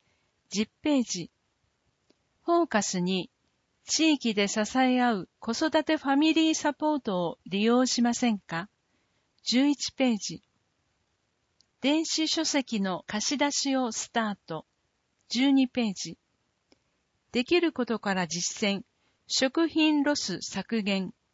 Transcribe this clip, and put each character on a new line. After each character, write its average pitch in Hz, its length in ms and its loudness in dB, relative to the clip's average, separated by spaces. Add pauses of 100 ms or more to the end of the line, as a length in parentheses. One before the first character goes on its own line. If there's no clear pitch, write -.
(500)
十 208 160 -2 (160)
ペ 294 180 2
ー - 40 0
ジ。 - 260 -8 (1120)
フ 339 180 4
ォ - 20 2
ー - 40 2
カ 208 140 0
ス - 180 -4
二。 180 300 -2 (540)
地 311 300 2
域 233 200 -2
で 202 140 2
支 214 120 -2 (180)
え 254 220 4
合 240 140 2
う 185 140 -4 (100)
子 - 140 -6
育 311 320 0
て 311 120 2
フ 277 120 -6
ァ 277 80 2
ミ 311 180 4
リ 320 160 4
ー 302 40 2
サ 294 200 -2
ポ 302 220 0
ー 269 40 -4
ト 185 220 -2
を - 240 -4
利 196 160 -2
用 247 240 4
し 247 160 0
ま 240 120 2
せ 233 180 0
ん 202 80 -2
か？ 170 280 -6 (760)
十 254 240 2
一 - 240 -2
ペ 254 220 0
ー 202 40 -2
ジ。 - 240 -10 (1400)
電 302 240 2
子 311 220 -2
書 320 180 -2
籍 247 360 -2
の 190 260 -4
貸 214 280 -6
し 254 40 -4
出 285 140 0
し 269 240 -2
を 247 160 -2
ス - 180 -10
タ 233 120 -2
ー 208 140 -4 (100)
ト。 160 200 -10 (640)
十 269 220 2
二 269 180 4
ペ 254 140 -4
ー 208 120 -2
ジ。 - 240 -12 (1120)
で 247 140 0
き 339 160 2
る 330 120 2
こ 240 140 -2
と 220 140 -4
か 196 140 -2
ら 180 120 0
実 175 420 -4
践。 196 140 -2 (460)
食 311 400 0
品 311 340 2
ロ 294 140 0
ス - 240 -6
削 208 420 -4
減。 190 300 -2 (220)